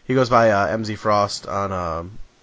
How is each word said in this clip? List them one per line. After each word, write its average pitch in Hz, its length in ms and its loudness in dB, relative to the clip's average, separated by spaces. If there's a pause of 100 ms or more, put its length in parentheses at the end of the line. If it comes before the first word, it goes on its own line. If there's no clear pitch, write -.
He 131 80 -2
goes 127 140 2
by, 117 220 6
uh, 98 160 4
M 110 180 -4
Z 104 120 -6
Frost 104 500 -2
on, 98 260 -4
um, 87 460 -6 (240)